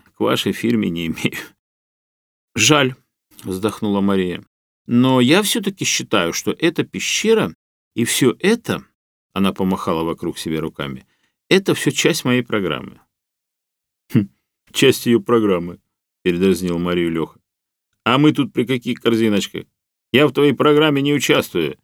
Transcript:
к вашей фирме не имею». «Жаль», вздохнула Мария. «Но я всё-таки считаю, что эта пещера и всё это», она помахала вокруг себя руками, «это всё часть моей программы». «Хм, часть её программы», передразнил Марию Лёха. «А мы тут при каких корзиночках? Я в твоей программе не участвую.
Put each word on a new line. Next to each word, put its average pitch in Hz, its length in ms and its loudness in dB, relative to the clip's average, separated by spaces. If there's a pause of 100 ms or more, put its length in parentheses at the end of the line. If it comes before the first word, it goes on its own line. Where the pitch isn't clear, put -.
(140)
к - 60 -10
вашей 110 320 -2
фирме 110 380 -2
не 85 160 -6
имею». - 300 -6 (1200)
«Жаль», 131 400 2 (480)
вздохнула 101 600 -4
Мария. 95 420 -2 (420)
«Но 127 340 4
я 147 220 4
всё-таки 196 440 -4
считаю, 87 480 -2
что - 180 -4
эта 165 320 -2
пещера 180 680 -2 (400)
и 113 100 -2
всё - 340 2
это», 190 460 -2 (480)
она 95 220 -2
помахала 92 500 -4
вокруг 82 340 -6
себя 78 220 -6
руками, 71 460 -10 (420)
«это 190 260 2
всё - 160 -2
часть - 360 0
моей 123 160 0
программы». 85 580 -6 (1120)
«Хм, 104 160 2 (440)
часть - 340 2
её 120 140 4
программы», 95 600 0 (420)
передразнил 90 560 0
Марию 87 320 0
Лёха. 80 300 -4 (640)
«А 127 140 2
мы 151 140 6
тут 135 200 -4
при 127 120 -2
каких 123 360 -4
корзиночках? 110 640 0 (500)
Я 143 140 4
в 127 40 -6
твоей 143 200 4
программе 147 500 2
не 143 100 0
участвую. 123 720 0